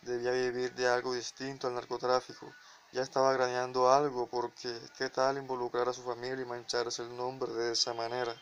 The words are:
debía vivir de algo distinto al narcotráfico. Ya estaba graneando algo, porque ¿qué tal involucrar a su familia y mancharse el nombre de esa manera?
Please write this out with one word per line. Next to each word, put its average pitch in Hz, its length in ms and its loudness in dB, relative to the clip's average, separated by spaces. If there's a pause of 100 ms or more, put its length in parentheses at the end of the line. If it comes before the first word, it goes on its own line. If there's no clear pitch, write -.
debía 123 300 -2
vivir 127 420 0
de 123 140 0
algo 123 260 2
distinto 135 540 -6
al 123 80 -2
narcotráfico. 123 760 0 (400)
Ya 127 100 0
estaba 131 320 4
graneando 127 580 4
algo, 131 360 4
porque 120 500 -4 (200)
¿qué 131 120 -2
tal 131 280 2
involucrar 123 520 -2
a 127 40 -2
su 123 100 -10
familia 123 400 -6
y 123 40 -8
mancharse 120 540 -4
el 120 140 -10
nombre 127 380 -4
de 117 200 0
esa 120 200 0
manera? 117 480 -4